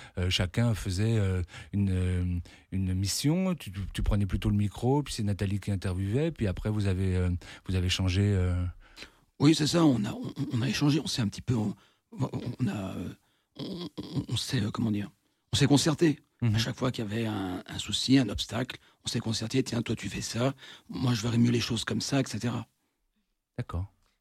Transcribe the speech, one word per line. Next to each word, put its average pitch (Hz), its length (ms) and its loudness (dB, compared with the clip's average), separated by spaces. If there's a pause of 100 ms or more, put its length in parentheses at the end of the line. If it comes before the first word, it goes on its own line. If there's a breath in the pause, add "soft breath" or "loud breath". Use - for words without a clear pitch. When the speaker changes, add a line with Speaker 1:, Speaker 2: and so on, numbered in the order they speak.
(160 loud breath)
Speaker 1:
euh, 90 140 0
chacun 113 440 2
faisait, 107 440 0
euh, 95 240 2 (320 loud breath)
une, 101 160 2
euh, 90 480 0 (340 loud breath)
une 95 220 0
mission. 151 640 0
Tu, - 140 -12
tu, 95 100 -10 (120)
tu 107 100 -4
prenais 101 220 2
plutôt 101 240 0
le 104 80 4
micro, 120 460 2
puis 139 100 -10
c'est 117 100 -4
Nathalie 101 380 -2
qui 104 100 -4
interviewait. 98 600 -2
Puis 117 160 -2
après, 98 240 -2
vous 104 160 0
avez, 95 280 2
euh, 90 140 2 (380 loud breath)
vous 92 80 -2
avez 90 160 2
changé, 92 320 2
euh. 92 320 2 (840 loud breath)
Speaker 2:
Oui, 160 160 8
c'est 151 120 0
ça. 165 180 4
On 123 220 6
a, 110 80 -4
on, - 180 -8 (200)
on 113 100 2
a 135 80 2
échangé. 147 300 4
On - 60 -4
s'est - 140 -2
un 104 80 2
petit - 140 -8
peu, 123 140 0
on, 104 180 0 (380 soft breath)
on 131 560 -4
a, 95 280 -4
euh, 92 160 -8 (440)
on, 175 300 -8 (120)
on, - 300 -6
on 117 100 -2
s'est, 120 240 -2
euh, 107 80 -2
comment 113 200 0
dire, 104 200 -2 (420)
on - 40 2
s'est 143 100 4
concerté. 147 540 4 (200)
Speaker 1:
Mhm. 113 140 2
Speaker 2:
À 110 40 2
chaque 117 180 -2
fois 127 160 -2
qu'il 123 120 -6
y - 20 -6
avait 113 200 -4
un, 98 400 -4
un - 120 -10
souci, - 380 2
un 127 120 4
obstacle, - 500 -4 (260 soft breath)
on - 40 -8
s'est - 100 -2
concerté. « 113 460 -2
Tiens, 120 180 -2
toi, 110 140 -4
tu - 120 -8
fais - 120 -8
ça. 131 340 -2 (340 loud breath)
Moi, - 240 0
je 110 100 -2
verrais 117 160 0
mieux 120 120 6
les 120 80 4
choses 113 260 -2
comme 113 160 -2
ça, 139 200 0
et 131 80 0
cetera. » 117 400 -6 (880)
Speaker 1:
D'accord. 95 340 -6 (280)